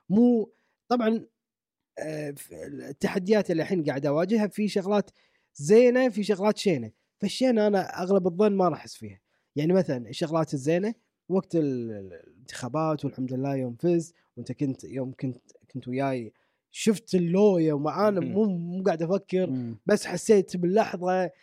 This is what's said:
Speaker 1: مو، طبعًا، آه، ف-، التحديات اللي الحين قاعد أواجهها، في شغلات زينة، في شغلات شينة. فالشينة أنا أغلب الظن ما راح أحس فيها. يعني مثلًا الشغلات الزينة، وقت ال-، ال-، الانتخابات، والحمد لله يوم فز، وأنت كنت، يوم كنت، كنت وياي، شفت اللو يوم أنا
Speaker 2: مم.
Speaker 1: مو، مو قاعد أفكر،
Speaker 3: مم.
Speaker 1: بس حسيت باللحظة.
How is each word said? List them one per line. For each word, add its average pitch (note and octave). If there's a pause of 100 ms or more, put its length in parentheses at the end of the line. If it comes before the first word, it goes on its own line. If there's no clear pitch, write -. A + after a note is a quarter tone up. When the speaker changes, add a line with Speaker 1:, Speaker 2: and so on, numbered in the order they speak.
Speaker 1:
مو، A3+ (360)
طبعًا، A3+ (720)
آه، D3+
ف-، C#3+
التحديات F3+
اللي D#3+
الحين F3
قاعد C#3+
أواجهها، F#3
في G#3
شغلات G3+ (440)
زينة، A#3+
في G3+
شغلات G3+
شينة. B2 (280)
فالشينة G#3+
أنا F#3+
أغلب F#3
الظن G3
ما F#3
راح D3
أحس -
فيها. G2 (360)
يعني D#3
مثلًا B2+
الشغلات D#3+
الزينة، E3+ (360)
وقت F3+
ال-، B2+
ال-، F#2+
الانتخابات، C#3
والحمد B2+
لله C3+
يوم B2+
فز، E3+ (240)
وأنت A#2+
كنت، C3+
يوم B2+
كنت، B2+ (220)
كنت B2
وياي، B2+ (400)
شفت -
اللو F#3
يوم D3+
أنا F#3+
Speaker 2:
مم. C3
Speaker 1:
مو، G#3
مو F3+
قاعد E3+
أفكر، F#3
Speaker 3:
مم. A#2+
Speaker 1:
بس G#3
حسيت F#3+
باللحظة. F#3 (120)